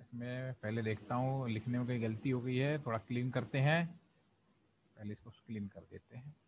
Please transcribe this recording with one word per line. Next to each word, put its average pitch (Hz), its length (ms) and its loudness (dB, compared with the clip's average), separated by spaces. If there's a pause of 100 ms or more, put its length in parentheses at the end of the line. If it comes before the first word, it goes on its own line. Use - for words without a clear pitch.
(160)
मैं 127 380 -4
पहले 110 280 -2
देखता 110 340 0
हूँ 131 340 2
लिखने 113 280 0
में 123 100 0
कहीं 123 160 0
गलती 110 260 0
हो 127 120 2
गई 127 140 0
है, 143 240 2
थोड़ा 117 180 0
clean 123 340 -2
करते 120 280 0
हैं, 160 260 6 (1120)
पहले 107 160 -6
इसको 113 160 -14
clean 104 380 -8
कर 98 140 -16
देते - 360 -16
हैं। 143 180 -14 (120)